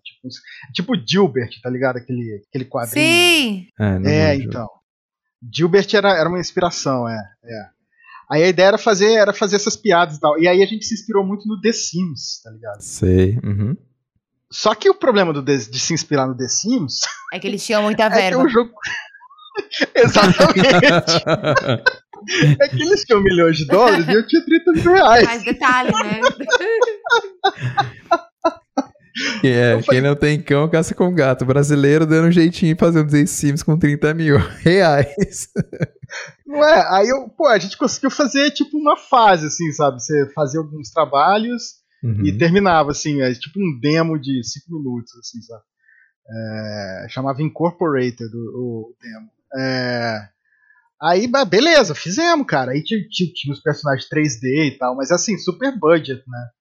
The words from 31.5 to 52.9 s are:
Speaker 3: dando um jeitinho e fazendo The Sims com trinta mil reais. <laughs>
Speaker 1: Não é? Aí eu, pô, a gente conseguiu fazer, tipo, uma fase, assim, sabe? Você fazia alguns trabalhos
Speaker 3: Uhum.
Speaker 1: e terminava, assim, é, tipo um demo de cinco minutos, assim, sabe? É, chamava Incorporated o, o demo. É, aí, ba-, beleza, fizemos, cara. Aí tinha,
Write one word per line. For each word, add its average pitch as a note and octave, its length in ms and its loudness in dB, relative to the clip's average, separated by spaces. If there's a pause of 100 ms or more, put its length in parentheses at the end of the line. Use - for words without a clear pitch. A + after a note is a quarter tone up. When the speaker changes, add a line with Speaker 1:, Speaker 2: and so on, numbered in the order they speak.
Speaker 3:
dando D#3+ 220 4
um E3+ 40 4
jeitinho E3+ 400 2
e E3 60 -2
fazendo E3 320 2
The D3 160 4
Sims C#3+ 360 -4
com D#3 160 0
trinta D3+ 360 0
mil D#3 240 2
reais. E3 1080 0 (500)
<laughs> - 480 -18
Speaker 1:
Não D4 180 0
é? D4+ 220 4 (100)
Aí G#3 120 4
eu, C4 220 -4
pô, - 180 0
a A3 100 4
gente F#3+ 180 -8
conseguiu - 340 -2
fazer, C#4+ 400 0
tipo, C#4+ 280 -6
uma D4 180 2
fase, G3 500 4
assim, D#3 260 -6
sabe? C3+ 280 0
Você C#3+ 320 -2
fazia D3+ 280 -4
alguns D3+ 300 -12
trabalhos F#3 880 0 (220)
Speaker 3:
Uhum. G#2+ 220 -2
Speaker 1:
e F#2+ 140 0
terminava, E3+ 540 2
assim, C#3+ 280 -4
é, B2+ 140 0
tipo D3+ 260 -10
um D#3+ 180 -4
demo D#3+ 400 0
de C3 240 -4
cinco C#3+ 360 -14
minutos, B2 400 -10
assim, - 240 -20
sabe? A2 200 -20 (1400)
É, G#2 60 -16
chamava C3 320 -6
Incorporated C3+ 920 -4
o, A#2 540 -10
o - 140 -20
demo. A2 260 -20 (260)
É, B2 640 -4 (840)
aí, F3+ 240 2
ba-, C4 180 0
beleza, A3 500 4
fizemos, D4+ 520 -2
cara. C3 260 -2
Aí D3+ 100 -2
tinha, G#3+ 280 -4